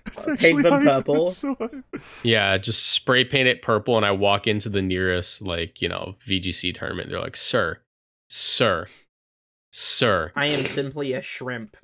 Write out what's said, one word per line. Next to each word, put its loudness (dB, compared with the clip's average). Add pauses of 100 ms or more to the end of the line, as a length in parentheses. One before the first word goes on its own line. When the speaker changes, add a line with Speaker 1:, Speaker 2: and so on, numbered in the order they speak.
Speaker 1:
That's -12
Speaker 2:
Paint 0
Speaker 1:
actually 6
Speaker 2:
them 6
Speaker 1:
hype. 4 (220)
Speaker 2:
purple. 2
Speaker 1:
That's -2
so -4
hype. -10 (400)
Speaker 3:
Yeah, 4
just 0
spray 4
paint 2
it 0
purple, 2
and 4
I 2
walk 2
into -2
the 0
nearest, -2
like, -8
you 0
know, -8
V -4
G -4
C -4
tournament. -8
They're -6
like, -8
"Sir, 0 (500)
sir, 0 (880)
sir." 2
Speaker 2:
I -2
am -2
simply -6
a -6
shrimp. -10